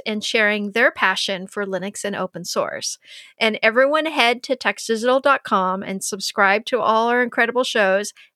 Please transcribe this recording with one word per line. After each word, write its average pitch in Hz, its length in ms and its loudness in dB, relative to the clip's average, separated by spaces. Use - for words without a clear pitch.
and 214 180 -4
sharing 208 500 0
their 254 180 4
passion 190 560 -2
for 202 180 -6
Linux 190 400 -6
and 202 100 -4
open 180 300 -8
source. - 540 -4
And 220 240 0
everyone 269 420 2
head 247 380 0
to 262 120 -2
text - 300 -4
digital 240 340 0
dot 269 240 2
com 190 380 0
and 190 220 -8
subscribe 202 640 0
to 240 160 -2
all 226 260 2
our 247 160 2
incredible 240 400 0
shows. 202 500 0